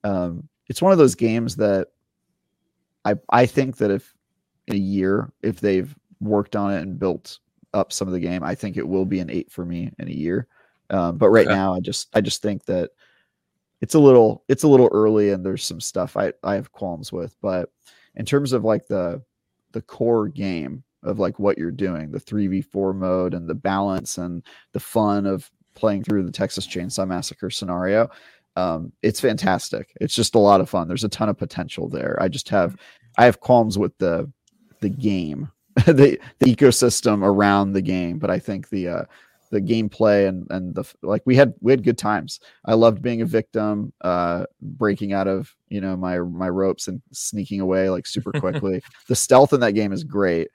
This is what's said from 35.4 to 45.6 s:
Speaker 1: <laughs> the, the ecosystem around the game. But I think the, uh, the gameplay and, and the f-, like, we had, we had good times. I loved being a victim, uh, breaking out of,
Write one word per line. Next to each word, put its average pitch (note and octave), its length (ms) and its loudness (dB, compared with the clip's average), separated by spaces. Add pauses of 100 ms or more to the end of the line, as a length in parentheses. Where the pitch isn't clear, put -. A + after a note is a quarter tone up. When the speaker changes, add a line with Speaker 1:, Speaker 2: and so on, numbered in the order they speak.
Speaker 1:
<laughs> - 220 0
the, C#3+ 340 6 (180)
the B2 160 4
ecosystem A#2 680 2
around G2+ 480 2
the F#2+ 100 0
game. F2+ 360 -4
But - 120 -4
I F2+ 80 -2
think G2 300 -10
the, F#2 200 -6
uh, E2+ 160 -6 (460)
the G#2+ 100 0
gameplay G#2+ 680 2
and, F#2 200 -6
and F2+ 260 -8
the F#2 60 -6
f-, - 220 -14
like, G#2 240 -2
we B2+ 100 4
had, C3+ 240 6
we A#2+ 120 2
had B2 120 2
good - 140 2
times. G#2+ 420 -4 (240)
I A2+ 80 0
loved A2+ 300 4
being A#2+ 180 -4
a A2+ 60 -2
victim, G#2+ 760 -4
uh, F2 460 -2 (160)
breaking G2+ 500 -4
out G2 160 0
of, F#2+ 260 -4 (140)